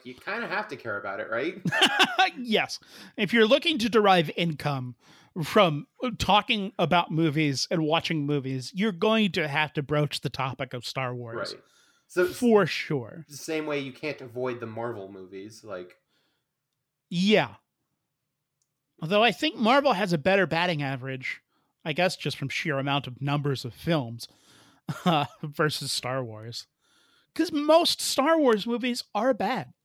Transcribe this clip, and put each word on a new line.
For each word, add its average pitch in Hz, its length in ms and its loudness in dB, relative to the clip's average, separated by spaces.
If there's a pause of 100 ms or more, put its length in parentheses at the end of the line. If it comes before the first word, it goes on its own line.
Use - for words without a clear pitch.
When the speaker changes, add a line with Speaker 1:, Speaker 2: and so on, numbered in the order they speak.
Speaker 1:
you 127 100 -12
kinda 208 320 -8
have 196 220 -4
to 143 80 -8
care 104 200 -6
about 101 220 -6
it, 110 100 -8
right? 143 360 -4
Speaker 2:
<laughs> - 60 0 (640)
Yes. 214 420 -2 (380)
If 208 160 -2
you're 226 140 4
looking 294 320 2
to 226 100 0
derive 190 480 4
income 143 580 -4 (480)
from 165 440 2 (320)
talking 208 580 0
about 170 340 2
movies 151 600 0
and 170 120 2
watching 156 420 0
movies, 135 500 -4
you're 208 160 0
going 214 420 2
to 165 140 -2
have 147 260 0
to 151 100 -2
broach 147 380 0
the 143 80 -4
topic 131 440 -6
of 123 120 -12
Star 127 300 -4
Wars. 113 380 -8
Speaker 1:
Right. - 100 -18 (440)
So 180 200 2
Speaker 2:
For 214 400 6
sure. 143 600 -6
Speaker 1:
the 147 80 -16
same 156 300 -4
way 147 140 -2
you 135 120 -6
can't 143 300 -8
avoid 123 380 -6
the 117 80 -8
Marvel 110 440 -8
movies, 98 520 -16
like 92 340 -12 (1120)
Speaker 2:
Yeah. 175 460 2 (1500)
Although 202 220 4
I 233 80 6
think 311 260 -2
Marvel 269 360 6
has 180 200 0
a 170 40 2
better 185 280 4
batting 160 380 0
average, 131 580 -6 (420)
I 156 100 -4
guess 175 220 2
just - 220 -6
from 135 120 -6
sheer - 280 -4
amount 139 300 0
of 123 140 -12
numbers 143 440 -2
of 113 80 -10
films, 123 540 -4 (600)
<laughs> - 180 -10
uh, 156 200 4 (160)
versus 151 500 -2
Star 131 320 -4
Wars. 110 440 -12 (680)
'Cause 330 180 -2
most 311 500 4
Star 311 380 2
Wars 226 280 4
movies 240 360 -2 (120)
are 240 180 2
bad, 202 400 -4 (120)